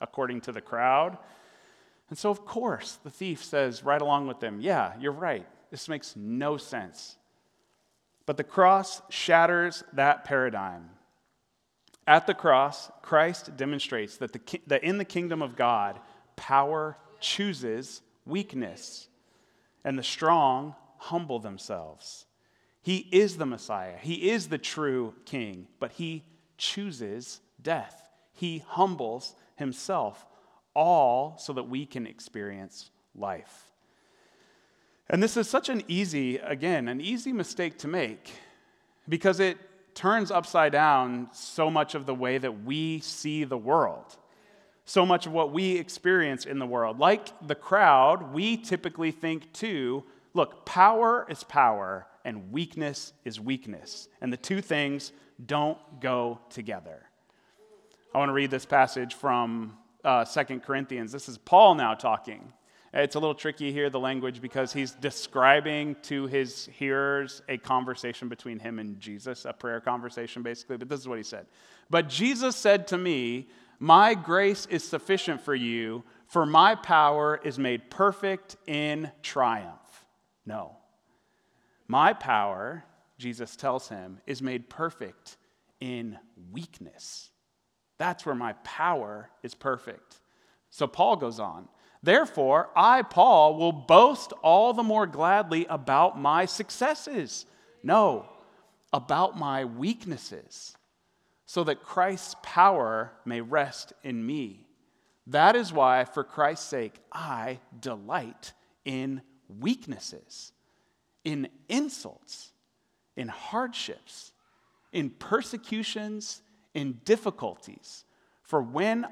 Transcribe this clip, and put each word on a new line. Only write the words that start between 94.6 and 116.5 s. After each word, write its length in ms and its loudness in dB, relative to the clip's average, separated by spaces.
the 100 -2
more 240 2
gladly 600 2
about 520 2
my 260 4
successes." 1000 -6
No, 460 2
about 460 0
my 260 -4
weaknesses, 1120 -8
so 180 -2
that 180 -2
Christ's 600 -2
power 680 2
may 160 -6
rest 520 -4
in 240 -6
me. 400 -8
That 300 4
is 160 -2
why, 320 4
for 180 -6
Christ's 440 -2
sake, 340 -8
I 480 -10
delight 760 -10
in 380 -6
weaknesses, 1040 -10
in 240 -6
insults, 840 -8
in 120 -10
hardships, 1040 -10
in 180 -4
persecutions, 1300 -8